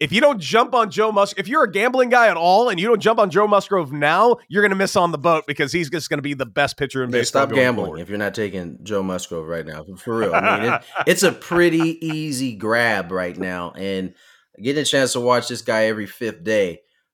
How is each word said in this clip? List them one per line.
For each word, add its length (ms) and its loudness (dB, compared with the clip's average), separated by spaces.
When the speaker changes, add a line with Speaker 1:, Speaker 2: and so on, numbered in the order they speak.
Speaker 1:
If 100 -2
you 100 2
don't 200 4
jump 340 0
on 160 2
Joe 220 0
Mus-, 240 2
if 100 -6
you're 160 0
a 80 0
gambling 380 2
guy 180 6
at 100 4
all 320 4
and 120 -2
you 80 0
don't 120 4
jump 200 4
on 100 4
Joe 160 4
Musgrove 460 0
now, 460 4
you're 140 0
gonna 120 2
miss 220 0
on 160 4
the 60 -4
boat 280 2
because 240 -2
he's 200 -2
just 200 -6
gonna 120 -2
be 120 -6
the 120 -4
best 300 -2
pitcher 280 -4
in 60 -6
Speaker 2:
Yeah, 100 2
Speaker 1:
baseball 220 0
Speaker 2:
stop 80 0
Speaker 1:
going 120 2
Speaker 2:
gambling 240 0
Speaker 1:
forward. 140 -10
Speaker 2:
if 80 -12
you're 100 -6
not 160 -2
taking 480 -6
Joe 220 -2
Musgrove 420 -6
right 180 -8
now. 200 -14
For 200 -4
real, 160 0
I 260 2
mean, 120 -2
it, 100 -2
Speaker 1:
<laughs> 120 -2
Speaker 2:
it's 160 0
a 80 4
pretty 720 0
easy 520 -6
grab 560 0
right 260 -6
now, 380 -6
and 380 -6
getting 220 -2
a 40 -4
chance 260 0
to 80 -2
watch 260 0
this 160 -8
guy 220 0
every 220 -2
fifth 360 -10
day, 380 -2